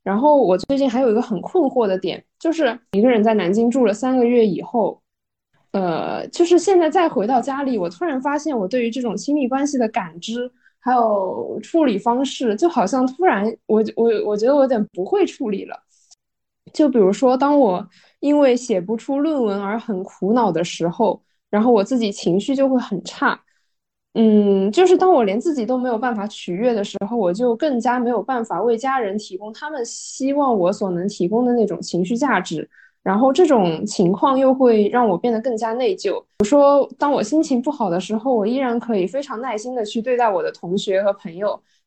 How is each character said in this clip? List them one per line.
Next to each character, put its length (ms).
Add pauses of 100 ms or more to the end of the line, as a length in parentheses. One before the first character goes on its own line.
然 160
后 220
我 160
最 220
近 120
还 120
有 80
一 40
个 60
很 220
困 220
惑 220
的 120
点， 260 (140)
就 120
是 260 (160)
一 100
个 80
人 120
在 120
南 180
京 180
住 140
了 80
三 240
个 80
月 200
以 180
后， 360 (760)
呃， 560
就 140
是 160
现 200
在 100
再 180
回 200
到 120
家 260
里， 120
我 120
突 180
然 160
发 160
现 200
我 80
对 160
于 80
这 120
种 120
亲 200
密 120
关 180
系 120
的 120
感 300
知， 320 (280)
还 160
有 680
处 220
理 140
方 260
式， 320
就 100
好 200
像 200
突 200
然 180 (220)
我， 180 (100)
我， 160 (140)
我 100
觉 120
得 100
我 60
有 40
点 200
不 180
会 220
处 240
理 160
了。 120 (960)
就 160
比 80
如 160
说， 240
当 240
我 260 (340)
因 180
为 180
写 240
不 160
出 220
论 260
文 160
而 180
很 240
苦 300
恼 180
的 140
时 240
候， 340 (280)
然 120
后 80
我 140
自 140
己 120
情 300
绪 160
就 140
会 100
很 240
差。 340 (760)
嗯， 580
就 120
是 120
当 160
我 100
连 180
自 140
己 100
都 140
没 100
有 80
办 180
法 120
取 260
悦 220
的 80
时 160 (100)
候， 80
我 160
就 220
更 240
加 180
没 140
有 100
办 240
法 160
为 160
家 220
人 180
提 200
供 160
他 180
们 140
希 480
望 260
我 140
所 180
能 160
提 220
供 180
的 60
那 120
种 160
情 240
绪 120
价 240
值。 280 (360)
然 120
后 160
这 140
种 400
情 240
况 260
又 160
会 360
让 200
我 80
变 160
得 80
更 160
加 180
内 200
疚。 260
比 60 (140)
如 40
说， 540
当 140
我 100
心 180
情 220
不 80
好 180
的 120
时 160
候， 180
我 100
依 120
然 240
可 160
以 100
非 160
常 180
耐 160
心 200
地 80
去 180
对 140
待 120
我 140
的 80
同 260
学 280
和 80
朋 240
友， 260 (240)